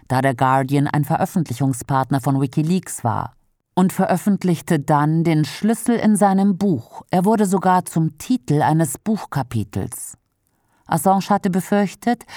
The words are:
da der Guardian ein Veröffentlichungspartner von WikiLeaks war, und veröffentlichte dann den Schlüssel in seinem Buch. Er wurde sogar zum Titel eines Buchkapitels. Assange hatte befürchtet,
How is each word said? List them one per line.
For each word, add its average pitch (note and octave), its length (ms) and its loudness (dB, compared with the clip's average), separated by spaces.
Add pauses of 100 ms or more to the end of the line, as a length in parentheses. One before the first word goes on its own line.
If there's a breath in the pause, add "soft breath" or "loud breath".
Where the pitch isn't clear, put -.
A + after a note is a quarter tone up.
da B2+ 140 0
der C3+ 140 0
Guardian C3+ 520 2
ein D3 160 0
Veröffentlichungspartner C3+ 1160 -2
von C3+ 180 0
WikiLeaks D#3 640 -2
war, G#2 300 -4 (400)
und F#3 180 2
veröffentlichte F3+ 880 0
dann D3+ 440 2
den D#3 220 2
Schlüssel A3+ 500 -2
in G#3+ 200 2
seinem G3 440 2
Buch. F3 500 -4
Er F3+ 160 0
wurde G#3+ 220 2
sogar F#3 380 2
zum D#3+ 340 -2
Titel D#3 420 -2
eines D#3 380 0
Buchkapitels. - 1160 -6 (680)
Assange F#3+ 440 0
hatte G3+ 200 0
befürchtet, G3+ 720 -2 (140 loud breath)